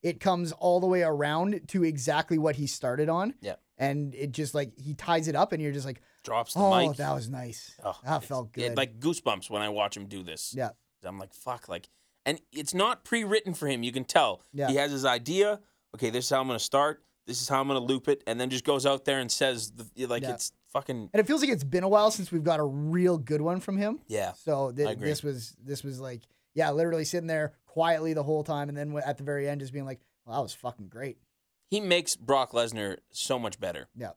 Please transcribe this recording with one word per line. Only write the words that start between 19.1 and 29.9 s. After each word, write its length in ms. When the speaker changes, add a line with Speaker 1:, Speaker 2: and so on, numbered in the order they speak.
Speaker 2:
and 100
says, 460
the, 300
like, 180
Speaker 1:
Yeah. 100
Speaker 2:
it's 180
fucking 440
Speaker 1:
And 60
it 60
feels 140
like 100
it's 140
been 200
a 40
while 220
since 220
we've 120
got 160
a 40
real 520
good 240
one 200
from 180
him. 280
Speaker 2:
Yeah, 260
Speaker 1:
So 400
th-, 160
Speaker 2:
I 40
agree. 160
Speaker 1:
this 140
was, 420
this 180
was 180
like, 220
yeah, 200
literally 340
sitting 220
there 260
quietly 480
the 120
whole 200
time, 240
and 80
then 120
w-, 180
at 100
the 80
very 240
end, 140
just 100
being 140
like, 140